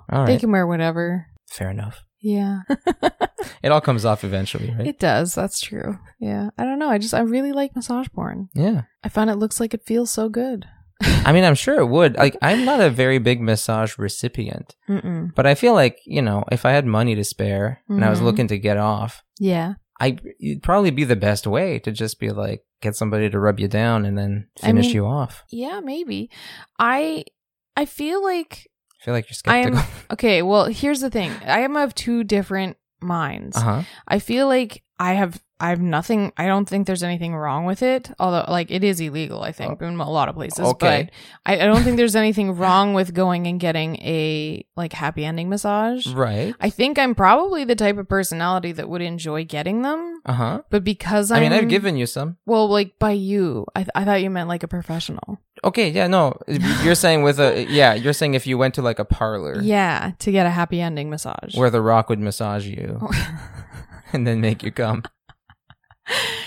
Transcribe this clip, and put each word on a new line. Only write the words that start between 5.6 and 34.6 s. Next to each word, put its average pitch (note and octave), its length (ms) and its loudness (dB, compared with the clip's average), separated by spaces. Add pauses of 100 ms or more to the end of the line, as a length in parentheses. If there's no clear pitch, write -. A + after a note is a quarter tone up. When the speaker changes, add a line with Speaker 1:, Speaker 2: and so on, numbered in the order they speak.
Speaker 2:
Yeah. G#3 380 -4
I A3+ 80 -4
don't C4+ 140 -4
know. D4+ 100 0
I A3 80 2
just, G#3+ 160 -4
I A#3 80 2
really B3+ 300 0
like C#4 240 -4
massage B3 380 -4
porn. - 400 -8
Speaker 1:
Yeah. D#3+ 300 0 (200)
Speaker 2:
I G#3+ 60 -6
find G#3+ 200 0
it G#3 80 0
looks G#3+ 220 -2
like A3+ 140 -4
it A3+ 120 -8
feels A#3 260 0
so A3 180 -2
good. A#3 360 -4 (360)
Speaker 1:
I - 300 4
mean, F3+ 120 8
I'm D#3+ 120 8
sure C#4 240 2
it C3+ 80 6
would. C#3+ 280 6
Like, C#3 260 4
I'm G#3 240 2
not C#4 140 4
a F3+ 100 8
very C3 300 4
big A#2+ 220 2
massage A2 560 0
recipient, - 800 -6 (140)
Speaker 2:
Mm-mm. F3 460 -4
Speaker 1:
but C3 120 4
I C#3+ 80 8
feel A#3+ 180 4
like, C#3+ 320 4
you C#3+ 160 -2
know, G#2 300 0
if A#2+ 140 0
I B2+ 60 6
had C#3+ 140 4
money A2+ 300 2
to G#2 80 -2
spare G2+ 640 -2
and G3+ 180 0
I - 40 4
was - 100 2
Speaker 2:
Mm-hmm. A#2 60 2
Speaker 1:
looking A2+ 240 2
to G#2 100 -2
get G#2 180 0
off, G#2+ 460 -2 (160)
Speaker 2:
Yeah. F3+ 340 0 (260)
Speaker 1:
I, C3 180 0 (240)
it'd C#3+ 220 -6
probably F#3+ 280 4
be C#3 140 0
the A#2+ 100 4
best G2+ 320 0
way C#3+ 320 0
to - 120 -6
just A2 280 -6
be A2 120 -4
like, G#2 300 -6 (200)
get G#2 140 -4
somebody G#2+ 340 0
to G2+ 100 -2
rub G2+ 200 2
you G2+ 80 0
down A2 380 0
and G2+ 120 -2
then G2+ 300 -4 (140)
Speaker 2:
I - 60 -2
Speaker 1:
finish A#3 200 6
Speaker 2:
mean, A#3+ 80 0
Speaker 1:
you G2+ 100 2
off. B2+ 460 -4
Speaker 2:
yeah, C4+ 300 -8
maybe. C4 480 -8 (500)
I, C#4+ 440 0 (540)
I D4 80 0
feel D#4+ 380 -4
like F4+ 440 -4 (340)
Speaker 1:
I - 40 -16
feel A#2+ 80 -2
like A#2 160 -2
you're - 240 -2
Speaker 2:
I A#3+ 60 2
am B3 160 0
Speaker 1:
skeptical. - 300 -2
<laughs> - 80 -10
Speaker 2:
okay, G#3 280 2
well, F#3+ 240 4
here's C#4 360 -2
the C4+ 100 -2
thing. A3 200 -4 (140)
I F3 140 2
am C4+ 180 -2
of C#4+ 180 -2
two A#3 280 -2
different F#3+ 540 -2 (240)
minds. E3 540 -6
Speaker 1:
Uh-huh. A#2 280 0 (240)
Speaker 2:
I G3+ 120 2
feel B3 280 0
like B3+ 360 0 (140)